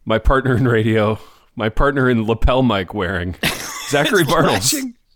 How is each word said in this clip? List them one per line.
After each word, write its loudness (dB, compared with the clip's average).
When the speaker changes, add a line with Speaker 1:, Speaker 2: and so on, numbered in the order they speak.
Speaker 1:
my 0
partner 2
in 2
radio, 2
my -2
partner 2
in 0
lapel 2
mic 0
wearing, -4
Speaker 2:
<laughs> -12
Speaker 1:
Zachary 0
Speaker 2:
It's -2
Speaker 1:
Bartels. 0
Speaker 2:
lashing. -8